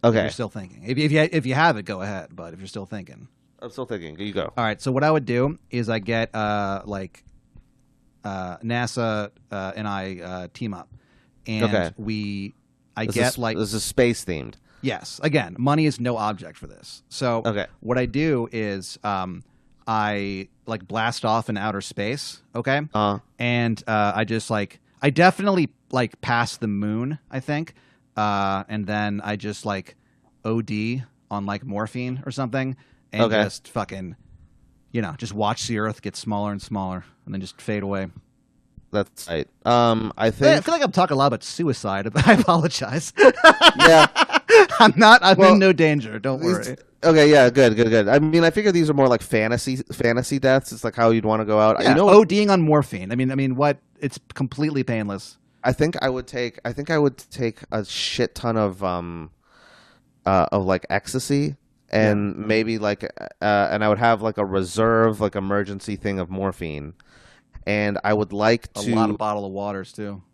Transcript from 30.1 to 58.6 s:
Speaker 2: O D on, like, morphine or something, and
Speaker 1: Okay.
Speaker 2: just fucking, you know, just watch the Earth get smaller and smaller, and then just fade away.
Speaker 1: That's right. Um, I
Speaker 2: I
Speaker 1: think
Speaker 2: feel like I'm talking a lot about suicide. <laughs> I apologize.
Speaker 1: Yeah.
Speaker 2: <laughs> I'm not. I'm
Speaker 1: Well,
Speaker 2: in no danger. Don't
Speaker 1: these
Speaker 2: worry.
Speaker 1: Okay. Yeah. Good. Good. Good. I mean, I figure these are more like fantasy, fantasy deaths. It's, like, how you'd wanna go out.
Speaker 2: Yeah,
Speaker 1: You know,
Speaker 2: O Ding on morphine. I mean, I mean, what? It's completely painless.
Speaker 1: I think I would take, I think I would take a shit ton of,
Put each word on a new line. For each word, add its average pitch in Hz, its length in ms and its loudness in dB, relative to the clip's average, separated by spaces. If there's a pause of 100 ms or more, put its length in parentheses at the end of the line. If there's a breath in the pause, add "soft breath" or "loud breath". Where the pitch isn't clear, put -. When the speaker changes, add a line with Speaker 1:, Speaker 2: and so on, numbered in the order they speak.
Speaker 2:
O 113 180 -4
D 110 420 -6 (260)
on, 101 160 -8
like, 101 200 -8
morphine 123 600 -8
or 135 60 -10
something, 131 440 -6 (360 soft breath)
and 110 120 -2
Speaker 1:
Okay. 107 200 2
Speaker 2:
just - 240 -8
fucking, 95 480 -10 (760)
you 117 100 -4
know, 85 160 -6
just 104 160 -12
watch 104 340 -4
the 117 120 -4
Earth 110 220 -6
get 101 140 -12
smaller 104 360 -6
and 101 100 -10
smaller, 92 420 -8 (220)
and - 80 -12
then 95 80 -8
just - 200 -16
fade 104 220 -4
away. 98 240 -6 (840)
Speaker 1:
That's - 360 -6
right. 82 200 -6 (180)
Um, 117 520 2
I 113 100 0
Speaker 2:
I 113 40 0
Speaker 1:
think 143 320 4
Speaker 2:
feel 320 100 -2
like 320 100 0
I'm 170 100 -2
talking 180 220 0
a - 20 -2
lot 175 100 2
about 113 160 -2
suicide. 107 680 -4
<laughs> - 40 -8
I 208 180 6
apologize. 165 800 0 (640)
Speaker 1:
Yeah. 339 340 8
Speaker 2:
<laughs> 359 680 6
I'm 214 160 8
not. 220 260 10
I'm 185 160 6
Speaker 1:
Well, 190 160 8
Speaker 2:
in 208 60 6
no 190 140 6
danger. 143 440 0
Don't 131 220 -4
Speaker 1:
these 170 140 0
Speaker 2:
worry. 127 240 -8 (260)
Speaker 1:
Okay. 156 260 8
Yeah. 139 200 8
Good. 120 260 6
Good. 113 140 4
Good. 110 180 4
I 131 120 6
mean, 160 260 4
I 165 60 4
figure 208 200 2
these 165 180 2
are 151 40 2
more 135 160 4
like 120 120 2
fantasy, 120 560 -2 (140)
fantasy 120 480 -2
deaths. 131 320 2
It's, 113 140 -14
like, 113 100 -4
how 117 140 4
you'd 113 160 2
wanna 110 180 0
go 107 160 2
out. 110 220 6
Speaker 2:
Yeah, 104 80 4
Speaker 1:
You - 60 6
know, 196 140 6
Speaker 2:
O 208 140 10
Ding 208 260 2
on 190 120 4
morphine. 139 500 0
I 120 40 -4
mean, 131 160 -2
I 135 40 -6
mean, 135 200 -2
what? 143 240 0 (200)
It's - 180 -8 (160)
completely 139 500 -4
painless. 104 540 -6 (260)
Speaker 1:
I 127 100 2
think 151 280 0
I 135 80 0
would 127 180 -8
take, 123 360 -8
I 120 80 -6
think 139 180 -10
I 160 80 2
would 143 200 2
take - 440 -8 (100)
a 110 120 -4
shit - 520 -4
ton 117 200 -4
of, 98 280 -2